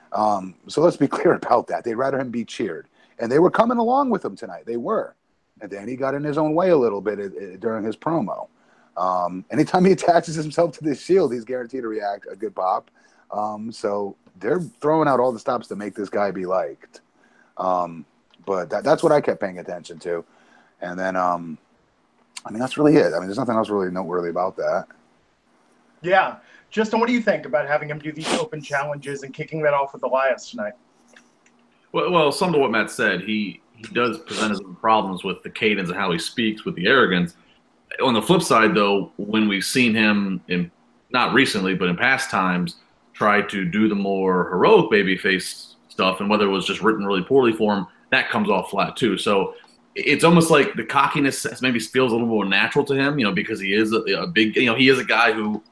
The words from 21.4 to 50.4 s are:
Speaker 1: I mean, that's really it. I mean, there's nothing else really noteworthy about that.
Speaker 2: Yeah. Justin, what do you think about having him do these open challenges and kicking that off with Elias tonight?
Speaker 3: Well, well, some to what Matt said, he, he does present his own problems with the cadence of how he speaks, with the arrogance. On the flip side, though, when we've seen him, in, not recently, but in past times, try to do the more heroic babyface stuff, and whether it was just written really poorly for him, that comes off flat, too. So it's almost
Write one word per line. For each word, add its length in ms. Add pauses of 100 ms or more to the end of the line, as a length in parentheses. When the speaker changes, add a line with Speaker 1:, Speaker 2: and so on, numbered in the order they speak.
Speaker 1:
I 60
mean, 80
that's 180
really 180
it. 180
I 60
mean, 80
there's 100
nothing 180
else 140
really 220
noteworthy 380
about 280
that. 300 (1120)
Speaker 2:
Yeah. 360 (320)
Justin, 300
what 80
do 60
you 80
think 240
about 220
having 220
him 100
do 120
these 220
open 280
challenges 600
and 100
kicking 280
that 120
off 200
with 100
Elias 480
tonight? 220 (1200)
Speaker 3:
Well, 200
well, 200
some 220
to 60
what 120
Matt 200
said, 300
he, 400 (140)
he 80 (100)
does 260
present 300
his 120
own 140
problems 480
with 200
the 60
cadence 400
of 60
how 160
he 80
speaks, 460
with 100
the 120
arrogance. 480 (680)
On 100
the 80
flip 200
side, 340
though, 420
when 300
we've 160
seen 300
him, 540
in, 240 (400)
not 220
recently, 420
but 120
in 80
past 360
times, 460 (360)
try 300
to 200
do 240
the 60
more 560
heroic 400
babyface 840 (120)
stuff, 320
and 80
whether 180
it 40
was 160
just 160
written 240
really 160
poorly 320
for 220
him, 100 (240)
that 180
comes 220
off 220
flat, 240
too. 240
So 340 (400)
it's 300
almost 260